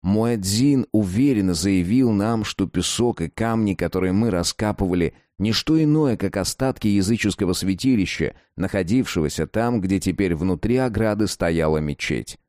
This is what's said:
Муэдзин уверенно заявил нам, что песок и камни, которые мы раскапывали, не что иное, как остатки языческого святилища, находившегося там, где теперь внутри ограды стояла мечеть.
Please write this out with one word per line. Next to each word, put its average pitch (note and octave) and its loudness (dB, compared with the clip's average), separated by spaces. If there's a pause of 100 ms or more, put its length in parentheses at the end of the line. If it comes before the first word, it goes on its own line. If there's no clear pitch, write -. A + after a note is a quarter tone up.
Муэдзин A2 2
уверенно G#2 2
заявил G2 2
нам, G#2+ 0
что - -4
песок A2 -2
и E2 -4
камни, A2+ -2
которые F2+ 0
мы A2 2
раскапывали, F2+ 0 (280)
не G#2+ 0
что D#3+ 2
иное, D3+ 2
как G2 -4
остатки A#2+ -2
языческого G2+ 2
святилища, F#2 0 (220)
находившегося F2+ -2
там, A#2 0
где F#2+ 0
теперь F2+ 0
внутри F#2 0
ограды A2 0
стояла E2 0
мечеть. C#2+ -6 (120)